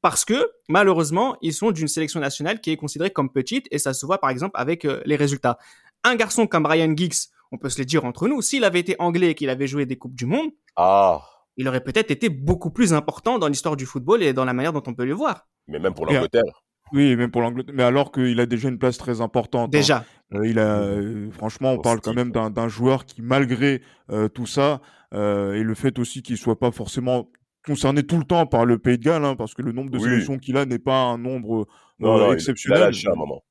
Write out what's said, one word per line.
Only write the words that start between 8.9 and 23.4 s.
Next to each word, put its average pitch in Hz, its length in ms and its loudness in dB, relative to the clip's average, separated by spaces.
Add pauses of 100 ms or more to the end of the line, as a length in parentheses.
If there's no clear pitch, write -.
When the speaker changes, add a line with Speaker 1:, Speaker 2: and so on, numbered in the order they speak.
Speaker 1:
anglais 175 320 2
et 151 40 -2
qu'il 139 160 -4
avait 135 160 -2
joué 143 200 -2
des 127 120 -6
Coupes 131 160 -16
du 120 120 -8
Monde, 277 240 -2 (260)
Speaker 2:
Ah. 92 440 6 (360)
Speaker 1:
il 131 120 -4
aurait 127 140 -2
peut-être 220 280 -2
été 214 200 0
beaucoup 156 400 -2
plus 190 240 2
important 220 440 -2
dans 160 100 0
l'histoire 147 280 -2
du 131 100 -8
football 165 360 0
et 143 100 4
dans 131 120 0
la 127 100 0
manière 143 180 0
dont 143 140 -4
on 123 80 -8
peut 123 100 -4
le 135 100 -2
voir. 240 340 -4 (200)
Speaker 2:
Mais 76 100 -8
même 92 160 0
pour - 160 -4
Speaker 3:
Et 147 40 4
Speaker 2:
l'Angleterre. - 480 0 (300)
Speaker 3:
oui, 143 240 4
même 120 140 0
pour 120 120 0
l'Angleterre. 123 340 -4
Mais 127 60 2
alors 131 300 4
qu'il 123 280 0
a 120 60 4
déjà 120 220 -2
une 123 100 -4
place 123 180 0
très 117 240 -6
importante, 117 480 -2
hein. 151 100 2
Speaker 1:
Déjà. 131 260 2 (280)
Speaker 3:
Euh, 104 140 -2
il 113 120 2
a, 107 200 2
Speaker 2:
Mhm. 104 40 0 (460)
Speaker 3:
euh, - 40 -12
franchement, 110 400 -4
on 123 60 0
Speaker 2:
Au - 40 -8
Speaker 3:
parle 117 180 2
quand 110 120 -6
Speaker 2:
style. 120 120 -2
Speaker 3:
même 120 80 -6
d'un, 110 180 -2
d'un 113 180 -4
joueur 127 360 0
qui, - 160 -20
malgré, 131 600 0 (280)